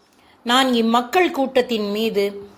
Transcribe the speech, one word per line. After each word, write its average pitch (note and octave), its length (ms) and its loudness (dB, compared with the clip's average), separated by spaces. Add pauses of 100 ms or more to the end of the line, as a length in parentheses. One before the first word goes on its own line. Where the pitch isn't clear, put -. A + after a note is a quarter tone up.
(440)
"நான் B3+ 300 2
இம்மக்கள் A#3+ 580 2
கூட்டத்தின் B3 600 -2
மீது G3+ 560 -4 (100)